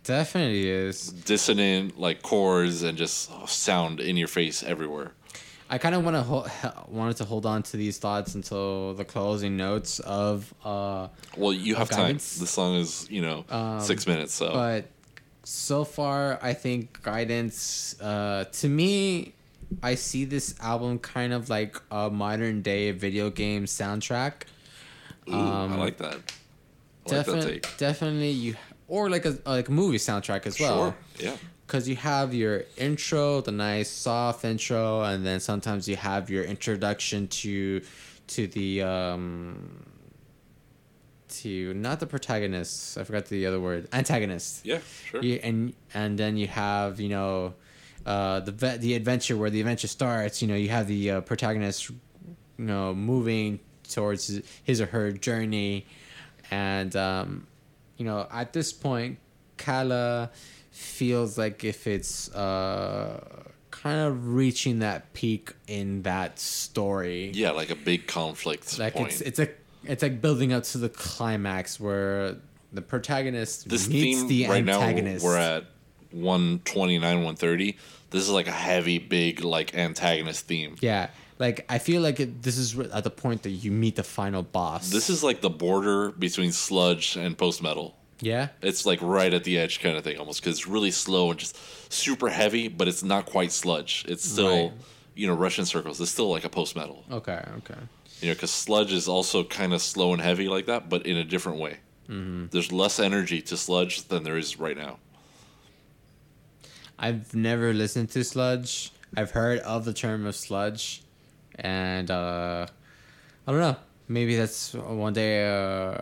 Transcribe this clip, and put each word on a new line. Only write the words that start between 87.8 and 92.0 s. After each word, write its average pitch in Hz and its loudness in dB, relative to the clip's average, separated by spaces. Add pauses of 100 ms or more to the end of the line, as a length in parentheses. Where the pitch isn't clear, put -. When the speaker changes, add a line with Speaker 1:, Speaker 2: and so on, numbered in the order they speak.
Speaker 1:
Yeah? 117 0 (140)
Speaker 2:
It's, 95 0
like, 90 6
right 92 4
at 87 4
the 90 2
edge 82 0
kind 80 2
of 76 -4
thing 76 -4
almost, 76 -8
'cause 85 0
it's - -6
really 101 2
slow 92 4
and 82 -2
just - -8 (340)
super 127 0